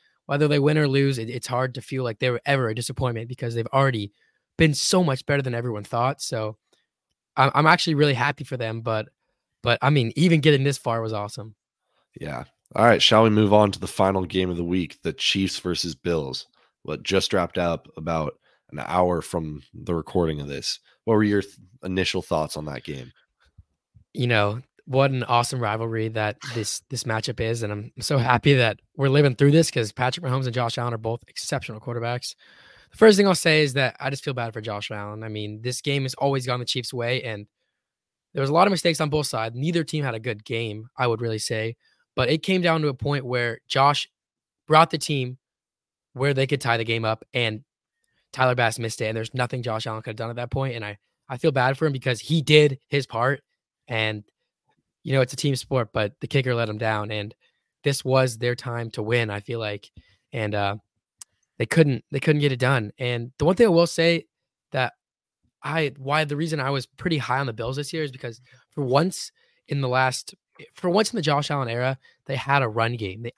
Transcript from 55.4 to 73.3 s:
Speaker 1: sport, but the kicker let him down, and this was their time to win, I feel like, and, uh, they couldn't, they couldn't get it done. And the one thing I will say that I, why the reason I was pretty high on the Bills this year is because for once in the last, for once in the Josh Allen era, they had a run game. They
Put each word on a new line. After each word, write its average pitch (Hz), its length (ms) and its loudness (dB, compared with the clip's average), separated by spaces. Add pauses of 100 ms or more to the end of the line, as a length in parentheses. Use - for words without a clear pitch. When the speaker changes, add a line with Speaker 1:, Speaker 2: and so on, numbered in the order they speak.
Speaker 1:
sport, 127 360 -4
but 107 280 -2
the - 80 -10
kicker 131 260 0
let 117 160 -2
him 107 80 -6
down, 110 320 -2
and 107 240 -8 (500)
this 139 220 -2
was 131 320 2
their 123 180 -2
time 117 360 -8
to 113 100 -8
win, 113 300 0
I 101 80 -6
feel 117 200 -8
like, 104 300 -8 (420)
and, 107 220 -4
uh, 101 220 -2 (800)
they 123 100 0
couldn't, 143 440 4
they 143 80 -2
couldn't 147 220 2
get 143 100 2
it 123 80 -4
done. 127 380 2
And 123 400 -4
the 143 80 0
one 185 100 4
thing 233 120 8
I - 20 4
will 170 180 6
say 170 380 0 (460)
that 127 220 0 (720)
I, 147 340 -2
why 143 280 0
the 143 100 -4
reason 156 240 -4
I 135 120 -2
was 135 160 -4
pretty 165 300 -4
high 127 220 -2
on 143 60 -2
the 117 80 -6
Bills 117 220 -6
this 143 180 -8
year 160 100 -4
is 139 80 -6
because 123 300 -14 (300)
for 147 120 -6
once 143 480 0 (360)
in 143 140 -2
the 131 60 -2
last, 127 460 0 (400)
for - 160 -4
once 208 220 2
in 240 40 -10
the 202 60 -2
Josh 147 300 0
Allen 135 180 -2
era, 127 280 -2 (280)
they 139 100 -6
had 139 280 2
a 120 40 0
run 113 300 -2
game. 104 240 -8
They 120 160 -10